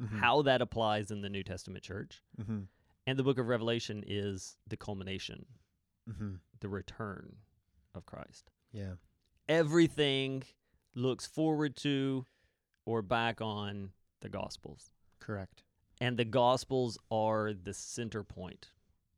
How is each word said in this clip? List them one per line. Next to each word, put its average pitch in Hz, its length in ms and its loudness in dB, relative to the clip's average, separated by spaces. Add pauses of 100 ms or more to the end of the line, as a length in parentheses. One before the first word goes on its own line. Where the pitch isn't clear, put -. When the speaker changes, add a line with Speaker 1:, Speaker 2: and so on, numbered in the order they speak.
Speaker 1:
Mm-hmm. 110 160 -4
Speaker 2:
how 120 260 6
that 127 200 6
applies 107 480 2
in 104 100 -6
the 101 80 -6
New 98 140 -4
Testament 95 420 -8
church. - 380 -10 (180)
Speaker 1:
Mm-hmm. 107 200 -4 (460)
Speaker 2:
And 135 120 0
the 135 40 2
book 131 140 4
of 120 120 0
Revelation 113 580 0
is 101 500 -4 (100)
the 107 120 -8
culmination, - 680 -8 (680)
Speaker 1:
Mm-hmm. 101 260 -6 (240)
Speaker 2:
the 101 100 -8
return 101 680 -8 (580)
of - 120 -12
Christ. - 440 -16 (220)
Speaker 1:
Yeah. 98 220 -8 (520)
Speaker 2:
Everything 147 960 4 (520)
looks 123 320 0
forward 151 500 0
to 135 480 0 (600)
or 113 160 0
back 113 400 0
on 101 480 -4 (300)
the 101 100 -10
Gospels. - 600 -10 (280)
Speaker 1:
Correct. - 460 -8 (360)
Speaker 2:
And 123 160 0
the 120 80 4
Gospels 123 720 4 (140)
are 110 420 2
the 98 220 -8
center 110 500 -6
point - 460 -14 (480)